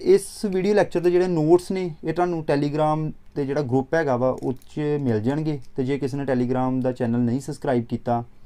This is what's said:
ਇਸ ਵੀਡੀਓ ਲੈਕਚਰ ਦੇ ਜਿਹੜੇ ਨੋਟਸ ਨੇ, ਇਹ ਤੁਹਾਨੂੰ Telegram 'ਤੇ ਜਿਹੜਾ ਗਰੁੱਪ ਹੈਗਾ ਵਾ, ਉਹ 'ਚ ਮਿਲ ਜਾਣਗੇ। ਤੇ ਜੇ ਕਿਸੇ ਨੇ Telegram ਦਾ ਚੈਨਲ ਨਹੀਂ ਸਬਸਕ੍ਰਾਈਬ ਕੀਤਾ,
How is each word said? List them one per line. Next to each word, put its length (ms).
ਇਸ 400
ਵੀਡੀਓ 280
ਲੈਕਚਰ 260
ਦੇ 120
ਜਿਹੜੇ 160
ਨੋਟਸ 440
ਨੇ, 180
ਇਹ 100
ਤੁਹਾਨੂੰ 380
Telegram 600
'ਤੇ 100
ਜਿਹੜਾ 160
ਗਰੁੱਪ 340
ਹੈਗਾ 220
ਵਾ, 120
ਉਹ 100
'ਚ 260
ਮਿਲ 200
ਜਾਣਗੇ। 380
ਤੇ 80
ਜੇ 160
ਕਿਸੇ 180
ਨੇ 60
Telegram 580
ਦਾ 100
ਚੈਨਲ 280
ਨਹੀਂ 220
ਸਬਸਕ੍ਰਾਈਬ 440
ਕੀਤਾ, 380